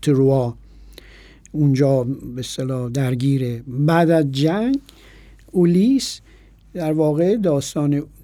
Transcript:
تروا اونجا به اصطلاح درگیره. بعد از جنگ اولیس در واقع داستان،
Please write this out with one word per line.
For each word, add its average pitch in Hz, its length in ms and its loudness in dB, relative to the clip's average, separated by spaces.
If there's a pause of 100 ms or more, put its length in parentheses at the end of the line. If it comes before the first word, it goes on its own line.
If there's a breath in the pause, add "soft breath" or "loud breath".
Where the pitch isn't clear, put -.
تروا 135 540 2 (960 loud breath)
اونجا 135 520 2
به 123 340 -8
اصطلاح 127 520 -6
درگیره. 127 760 -2
بعد 160 440 2
از 156 220 2
جنگ 196 460 0 (760 soft breath)
اولیس 190 680 2 (540 soft breath)
در 156 180 -4
واقع 156 440 2
داستان، 147 680 -2 (220)